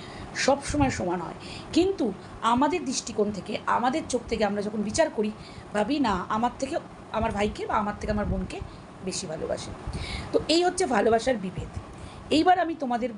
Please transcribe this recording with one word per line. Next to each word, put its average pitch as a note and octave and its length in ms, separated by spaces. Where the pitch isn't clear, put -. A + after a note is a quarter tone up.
সবসময় C#4 540
সমান F3+ 320
হয়, D#3+ 120
কিন্তু F4 380
আমাদের C4 440
দৃষ্টিকোণ A3 460
থেকে, G3+ 340
আমাদের B3 440
চোখ B3 200
থেকে A3 160
আমরা G3+ 160
যখন G#3+ 200
বিচার A#3+ 280
করি, G#3+ 220
ভাবি, G#3+ 260
"না, G3+ 300
আমার A3+ 200
থেকে C#4+ 200
আমার A3 200
ভাইকে G#3 340
বা F#4+ 100
আমার G#3 240
থেকে G#3+ 120
আমার G#3 140
বোনকে F#3+ 340
বেশি F3+ 220
ভালোবাসে।" - 440
তো - 160
এই E4 160
হচ্ছে F4+ 220
ভালোবাসার A#3+ 500
বিভেদ। F#3 340
এইবার F4+ 300
আমি E4 160
তোমাদের A#3+ 420